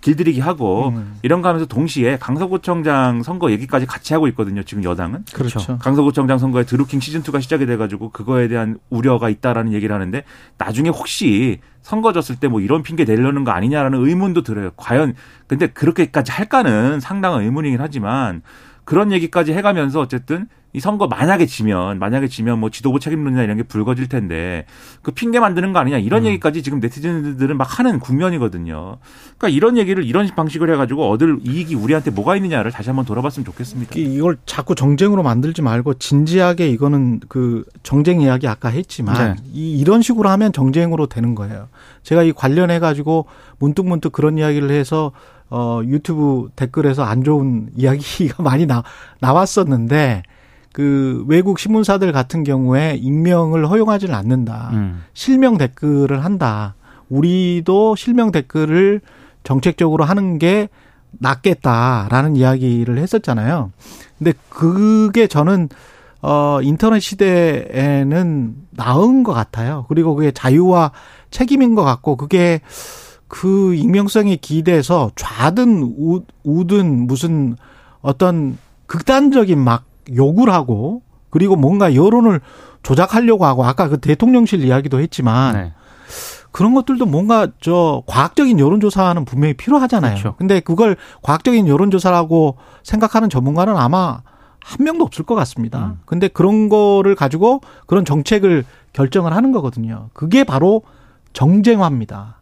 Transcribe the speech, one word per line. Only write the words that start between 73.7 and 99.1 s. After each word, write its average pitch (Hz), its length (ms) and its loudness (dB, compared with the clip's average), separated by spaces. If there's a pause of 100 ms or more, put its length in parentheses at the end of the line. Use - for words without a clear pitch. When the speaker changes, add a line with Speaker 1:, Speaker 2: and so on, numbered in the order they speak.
Speaker 2:
익명성에 202 600 2
기대서 156 800 0
좌든 170 840 0
우-, 165 260 0 (200)
우든 165 640 2
무슨 135 480 -2 (460)
어떤 147 560 0 (300)
극단적인 262 720 2
막 120 280 2 (300)
욕을 160 360 4
하고 143 500 -2 (280)
그리고 190 260 4
뭔가 165 400 4
여론을 208 460 4 (400)
조작하려고 190 640 2
하고 131 200 2
아까 135 220 0
그 143 120 -2
대통령실 220 640 4
이야기도 131 360 2
했지만 127 540 0
Speaker 3:
네. 90 200 -6 (800)
Speaker 2:
그런 214 220 2
것들도 262 320 2
뭔가 202 420 2 (140)
저 165 460 2
과학적인 208 520 2
여론조사는 185 680 2
분명히 143 280 0
필요하잖아요. 240 600 2
Speaker 3:
그렇죠. 101 220 -4
Speaker 2:
근데 190 220 2
그걸 180 380 2 (240)
과학적인 202 460 2
여론조사라고 170 880 2 (260)
생각하는 220 460 0
전문가는 156 480 0
아마 147 440 0 (400)
한 - 220 -4
명도 330 200 0
없을 - 220 -6
것 233 100 -2
같습니다. 123 520 -4
Speaker 3:
음. 90 180 -10
Speaker 2:
근데 175 220 -2
그런 208 400 2
거를 202 480 4
가지고 190 460 0 (240)
그런 - 200 2
정책을 156 600 2 (280)
결정을 160 420 0